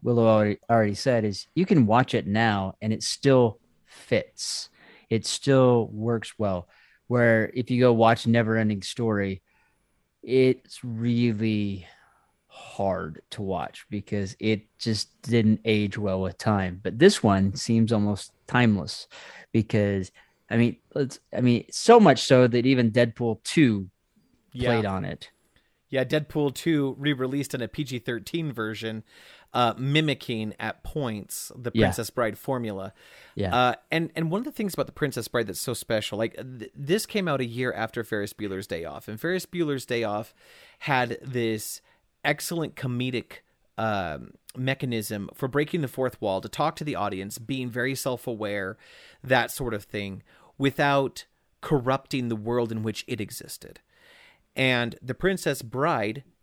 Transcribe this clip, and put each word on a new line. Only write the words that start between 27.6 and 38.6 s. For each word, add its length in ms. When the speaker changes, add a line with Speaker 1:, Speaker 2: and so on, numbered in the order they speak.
Speaker 2:
a 60
P 160
G 160
thirteen 520
version, 520
uh, 240
mimicking 800
at 240
points 720
the 180
Speaker 1:
Yeah. 140
Speaker 2:
Princess 220
Bride 280
formula. 560
Speaker 1:
Yeah. 200
Speaker 2:
Uh, 200
and, 240
and 160
one 80
of 60
the 60
things 220
about 140
the 40
Princess 360
Bride 200
that's 140
so 120
special, 440
like, 180
th-, 400
this 300
came 220
out 120
a 60
year 260
after 320
Ferris 300
Bueller's 340